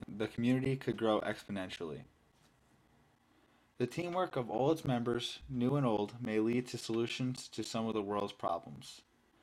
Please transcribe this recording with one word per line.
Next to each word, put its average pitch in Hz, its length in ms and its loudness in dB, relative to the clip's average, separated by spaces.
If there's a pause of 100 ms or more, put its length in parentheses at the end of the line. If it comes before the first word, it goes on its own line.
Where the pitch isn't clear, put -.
and 98 100 -10
the 107 80 0
community 127 500 2
could 123 220 -2
grow 107 240 4
exponentially. 92 800 -6 (1800)
The 127 80 2
teamwork 175 520 -2
of 120 120 0
all 131 220 4
its 160 120 0
members, 120 540 0 (100)
new 127 280 2
and 143 100 4
old, 104 340 2
may 110 200 2
lead 120 300 4
to 120 100 -6
solutions 117 680 -2
to - 140 -6
some 113 220 -2
of 110 80 0
the 107 80 0
world's 101 320 -2
problems. - 680 -6 (420)